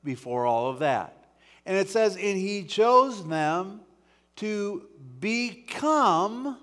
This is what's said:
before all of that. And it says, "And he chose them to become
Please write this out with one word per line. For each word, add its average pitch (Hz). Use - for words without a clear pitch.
before 123
all 120
of 127
that. 131
And 190
it 190
says, 214
"And 196
he 202
chose 226
them 165
to 208
become 240